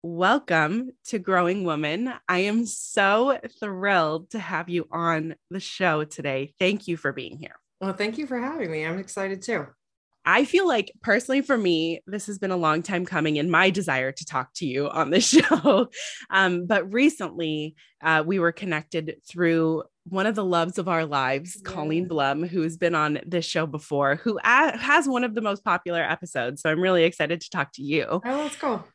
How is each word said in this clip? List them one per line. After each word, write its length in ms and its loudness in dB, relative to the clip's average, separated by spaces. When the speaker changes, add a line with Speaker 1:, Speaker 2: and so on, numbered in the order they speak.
Speaker 1:
welcome 880 2
to 140 -4
Growing 440 2
Woman. 500 -2
I 120 2
am 260 0
so 720 2
thrilled 720 0
to 80 -8
have 300 -6
you 220 -2
on 440 -2
the 100 -8
show 460 0
today. 540 -6
Thank 280 0
you 100 -2
for 140 -2
being 260 -12
here. 180 -18
Speaker 2:
Well, 140 -4
thank 240 -4
you 100 -6
for 120 -4
having 320 -6
me. 140 -4
I'm 140 -4
excited 420 -8
too. 260 -4
Speaker 1:
I 220 6
feel 220 4
like 240 2
personally 400 2
for 160 0
me, 480 0
this 220 -8
has 100 -10
been 140 -2
a 60 0
long 260 2
time 220 -2
coming 320 0
in 120 0
my 220 6
desire 400 -2
to 140 -14
talk 300 -6
to 120 -6
you 200 -2
on 220 -2
this 200 4
<laughs> 0 -
show. 600 4
Um, 380 2
but 260 0
recently, 840 0
uh, 220 4
we 120 0
were 140 2
connected 680 -6
through 560 2
one 200 0
of 80 0
the 100 -2
loves 320 2
of 100 -4
our 180 0
lives, 580 -2
Speaker 2:
Yeah. 80 -10
Speaker 1:
Colleen 360 -2
Blum, 400 0
who 140 -2
has 160 -2
been 180 0
on 300 0
this 200 -2
show 200 0
before, 520 0
who 260 -2
a-, 340 4
has 300 2
one 160 0
of 100 -2
the 80 -2
most 240 -2
popular 360 -2
episodes. 600 -4
So 80 0
I'm 120 2
really 220 6
excited 380 0
to 80 -16
talk 240 -2
to 100 -12
you. 260 0
Speaker 2:
Oh, 140 -2
that's 320 -4
cool. 280 -4